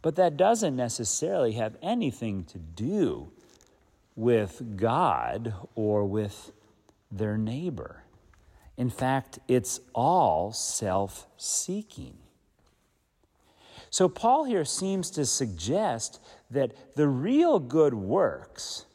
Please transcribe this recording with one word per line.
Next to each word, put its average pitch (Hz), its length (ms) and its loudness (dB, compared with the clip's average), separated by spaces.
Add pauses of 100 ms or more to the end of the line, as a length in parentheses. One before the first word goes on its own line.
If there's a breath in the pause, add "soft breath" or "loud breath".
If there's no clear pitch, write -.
but 151 140 0
that 170 220 4
doesn't 196 380 2
necessarily 127 760 0
have 110 280 -4
anything 123 640 -4
to - 140 -18
do 95 720 -2 (840 soft breath)
with 110 640 0
God 113 760 0 (220)
or 104 300 2
with 101 460 -4 (600)
their 107 260 -2
neighbor. 123 680 -6 (720 soft breath)
In 123 120 0
fact, 131 580 -2
it's - 320 2 (140)
all 113 600 2
self-seeking. - 1600 -6 (1700 loud breath)
So 185 180 4
Paul 247 360 4
here 208 220 0
seems 190 460 -2
to 147 140 -2
suggest 117 960 -2 (300 loud breath)
that - 440 -4
the 147 120 4
real 226 520 4
good 143 340 4
works 107 1000 -2